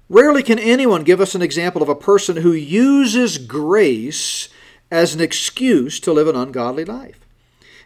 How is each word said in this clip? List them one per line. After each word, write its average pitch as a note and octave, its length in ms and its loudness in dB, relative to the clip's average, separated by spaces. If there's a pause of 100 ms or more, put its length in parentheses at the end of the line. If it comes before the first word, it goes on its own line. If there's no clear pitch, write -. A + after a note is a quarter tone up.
Rarely C#4 340 4
can A3+ 160 0
anyone A3+ 460 2
give F3+ 160 4
us F#3+ 160 0
an F3+ 60 -2
example F3 380 -4
of D3 80 0
a D3 60 -2
person F#3+ 440 0
who E3+ 120 2
uses A3 880 0
grace D3 1120 -2 (420)
as E3 240 0
an D#3+ 60 -8
excuse D#3+ 800 -2
to F3 120 -4
live D#3 140 2
an D#3 80 0
ungodly B2+ 500 -6
life. A#3+ 360 -16 (640)